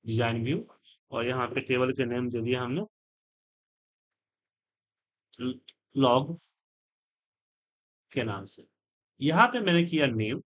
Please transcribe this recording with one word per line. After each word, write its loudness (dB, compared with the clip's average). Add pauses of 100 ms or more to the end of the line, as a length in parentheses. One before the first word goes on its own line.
डिजाइन -2
व्यू, -2 (480)
और -4
यहाँ -2
पे -6
टेबल 0
के -2
नेम -4
जो -4
दिया -2
हमने -4 (2500)
ल-, -8 (360)
लॉग 4 (1700)
के -4
नाम -6
से, -18 (540)
यहाँ 4
पे -4
मैंने 4
किया 2
नेम -2